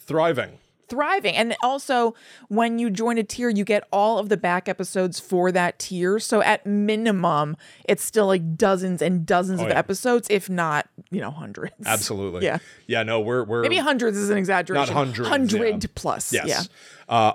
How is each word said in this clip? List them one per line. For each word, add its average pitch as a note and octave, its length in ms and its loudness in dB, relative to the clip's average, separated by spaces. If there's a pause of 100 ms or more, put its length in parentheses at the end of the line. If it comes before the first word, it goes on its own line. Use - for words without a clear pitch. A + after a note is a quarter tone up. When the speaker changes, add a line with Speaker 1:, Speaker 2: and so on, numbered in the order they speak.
Speaker 1:
Thriving. C#3+ 540 0 (280)
Speaker 2:
Thriving. D4 480 -2
And A#3 280 0
also, B3 520 0 (340)
when A#3 300 0
you A#3+ 120 0
join A3+ 260 0
a A3+ 60 2
tier, A#3+ 260 -4
you G#3 160 2
get G#3 260 0
all G#3 280 2
of G#3 100 -2
the G#3 80 2
back F3+ 320 0
episodes F#3 500 -2
for F3+ 320 0
that F3+ 280 0
tier. F#3 400 -2
So G#3+ 240 2
at - 240 2
minimum, G3+ 880 0 (320)
it's F#3+ 160 2
still, G#3+ 220 2
like, E3+ 300 2
dozens F#3 440 2
and F3 240 0
dozens F#3 360 0
Speaker 1:
Oh, - 40 0
Speaker 2:
of A2 60 0
Speaker 1:
yeah. C3+ 80 2
Speaker 2:
episodes, A#3 520 0
if G3 200 0
not, E3 360 -2 (240)
you F3 120 -4
know, G#2 80 -8
hundreds. C3 420 -12 (140)
Speaker 1:
Absolutely. G2 580 -2
Speaker 2:
Yeah. E3+ 140 0 (280)
Speaker 1:
Yeah, A#2 160 0
no, A2 180 0
we're, A#2+ 240 0
we're A2+ 180 -2
Speaker 2:
Maybe F4 160 2
hundreds B3 400 0
is G3+ 100 -4
an G#3 80 2
exaggeration. F3+ 580 0
Speaker 1:
Not - 0 -
hundreds, B2 340 -2
Speaker 2:
Hundred A3 560 0
Speaker 1:
yeah. - 100 -8
Speaker 2:
plus. - 400 -6
Speaker 1:
Yes. - 140 0
Speaker 2:
Yeah. - 120 0 (480)
Speaker 1:
Uh, A2+ 260 4